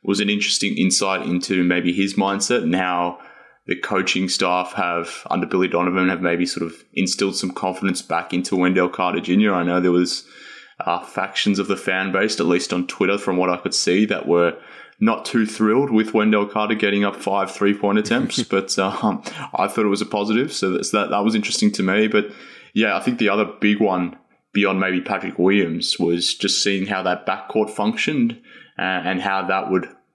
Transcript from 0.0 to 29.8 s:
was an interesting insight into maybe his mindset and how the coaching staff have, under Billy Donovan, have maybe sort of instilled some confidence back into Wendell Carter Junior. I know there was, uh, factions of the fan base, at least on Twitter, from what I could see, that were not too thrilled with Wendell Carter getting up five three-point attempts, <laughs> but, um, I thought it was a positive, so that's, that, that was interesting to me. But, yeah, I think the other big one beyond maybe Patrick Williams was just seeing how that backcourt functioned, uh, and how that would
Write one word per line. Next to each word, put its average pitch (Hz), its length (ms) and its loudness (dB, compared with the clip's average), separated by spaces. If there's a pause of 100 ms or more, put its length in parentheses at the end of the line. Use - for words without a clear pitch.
was 101 160 0
an 101 100 0
interesting 104 480 -2
insight 95 480 0
into 90 380 0
maybe 90 300 2
his 98 220 0
mindset 101 460 0
and 82 140 0
how 90 440 -2 (480)
the 92 80 -2
coaching 92 540 -2
staff 90 440 0
have, 87 580 -4
under 90 160 0
Billy 92 200 2
Donovan, 92 420 2
have 90 120 -2
maybe 87 240 0
sort 87 180 -4
of 82 200 -10 (100)
instilled 95 420 -2
some 95 140 -4
confidence 92 540 -4
back 85 280 -4
into 90 240 -2
Wendell 90 340 2
Carter 90 300 -2
Junior. 98 360 2
I 87 80 0
know 87 180 0
there 90 100 4
was, 87 320 2 (600)
uh, 85 140 -2
factions - 580 -2
of 95 100 -2
the 98 80 0
fan 95 360 -2
base, 101 280 0
at 85 60 2
least 87 260 2
on 90 140 0
Twitter, 98 320 0
from 95 200 -2
what 90 120 2
I 90 80 0
could 87 160 -6
see, 95 320 2
that 104 220 -4
were 85 280 4 (440)
not 110 260 0
too 110 220 2
thrilled 110 420 2
with 110 240 2
Wendell 107 320 4
Carter 107 300 -2
getting 101 280 2
up 101 120 0
five 98 340 -2
three-point 101 480 2
attempts, 113 460 0
<laughs> - 0 -
but, - 340 -2
um, 98 460 0 (320)
I - 120 0
thought 110 180 0
it 104 40 2
was 101 140 0
a - 20 -2
positive, 107 480 0
so 95 160 -2
that's, - 220 -2
that, 104 180 0
that 101 140 0
was 110 100 2
interesting 104 380 0
to 101 100 -4
me. 98 260 2
But, 107 200 2 (480)
yeah, 104 200 2
I - 40 0
think 123 180 -2
the 107 120 2
other 104 160 2
big 104 360 0
one 90 340 0 (380)
beyond 98 260 2
maybe 95 220 0
Patrick 92 380 -4
Williams 90 580 2
was 87 380 0
just - 260 -2
seeing 98 240 0
how 98 160 -4
that 92 240 -2
backcourt 104 460 -2
functioned, 117 680 -2 (380)
uh, - 40 -6
and 92 420 -2
how 95 240 -2
that 95 240 -2
would 92 180 0 (260)